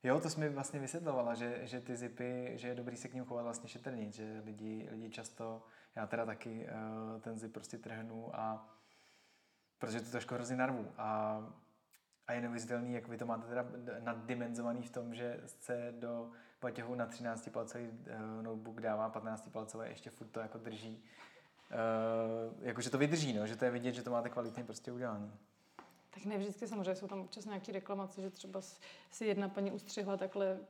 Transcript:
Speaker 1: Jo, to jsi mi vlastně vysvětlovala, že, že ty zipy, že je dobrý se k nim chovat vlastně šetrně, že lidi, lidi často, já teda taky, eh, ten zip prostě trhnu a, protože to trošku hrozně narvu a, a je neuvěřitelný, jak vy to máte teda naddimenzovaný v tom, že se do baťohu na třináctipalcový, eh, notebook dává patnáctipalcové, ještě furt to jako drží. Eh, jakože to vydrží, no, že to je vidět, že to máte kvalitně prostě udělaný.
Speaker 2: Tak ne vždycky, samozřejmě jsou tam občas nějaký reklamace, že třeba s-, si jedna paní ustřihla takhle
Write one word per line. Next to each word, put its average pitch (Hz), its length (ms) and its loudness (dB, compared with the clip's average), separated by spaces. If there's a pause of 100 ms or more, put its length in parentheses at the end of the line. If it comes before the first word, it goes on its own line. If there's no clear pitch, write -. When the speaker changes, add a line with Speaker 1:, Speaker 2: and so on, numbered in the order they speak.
Speaker 1:
Jo, 131 180 8
to 160 100 2
jsi 151 100 2
mi 151 80 6
vlastně 139 320 0
vysvětlovala, 131 540 2
že, 120 320 0
že 123 140 -2
ty 123 160 -2
zipy, 123 580 -2
že 117 140 -4
je 123 60 0
dobrý 120 220 -4
se 123 120 -6
k 127 60 -10
nim 127 100 -2
chovat 123 180 -2
vlastně 117 260 -2
šetrně, 120 420 -4
že 107 340 -6
lidi, 107 460 -4
lidi 113 200 -6
často, 113 520 -4 (320)
já 110 120 0
teda 117 200 2
taky, 113 420 -4
eh, 110 520 -4
ten 113 180 -4
zip 110 140 -6
prostě 113 260 -6
trhnu 113 580 -6
a, 110 320 0 (1080)
protože 117 220 2
to 117 100 -6
trošku 120 240 0
hrozně 123 220 0
narvu 127 300 4 (120)
a, 107 420 4 (840)
a 120 60 0
je 120 80 2
neuvěřitelný, 120 520 0
jak 117 160 -2
vy 117 80 -4
to 117 100 -2
máte 117 220 0
teda 123 180 0 (340)
naddimenzovaný 117 840 0
v 117 80 -6
tom, 120 240 -2
že 120 320 -2
se 117 520 -4
do 117 320 -2 (300)
baťohu 117 340 -2
na 120 120 2
třináctipalcový, 117 840 -2 (180)
eh, 110 360 -4
notebook 113 380 -4
dává 110 300 4
patnáctipalcové, 110 800 -4
ještě 120 220 -10
furt 110 180 -12
to 113 120 -2
jako 110 180 -4
drží. 113 460 -8 (680)
Eh, 113 880 4
jakože 123 300 0
to 139 80 6
vydrží, 147 340 6
no, 107 140 4
že 110 100 0
to 117 80 4
je 123 60 8
vidět, 123 240 2
že 127 80 -4
to 120 80 0
máte 120 180 4
kvalitně 117 360 0
prostě 117 280 -6
udělaný. 107 400 0 (800)
Speaker 2:
Tak 196 140 -12
ne 208 140 2
vždycky, 202 300 -2
samozřejmě 190 260 2
jsou 190 140 -6
tam 196 120 -2
občas 190 240 -8
nějaký 202 280 -4
reklamace, 190 500 -2
že 190 80 0
třeba 190 300 -6
s-, - 200 -12 (300)
si - 160 0
jedna 202 220 6
paní 196 240 2
ustřihla 196 440 0
takhle 190 420 4 (120)